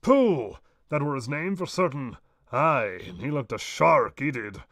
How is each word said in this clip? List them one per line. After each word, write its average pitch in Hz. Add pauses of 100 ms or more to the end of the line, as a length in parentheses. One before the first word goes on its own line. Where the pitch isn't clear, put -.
Pooh! 208 (300)
That 147
were 143
his 131
name 156
for 180
certain. 139 (340)
Aye, 123
and -
he 110
looked 147
a 113
shark, 147
he 139
did. 107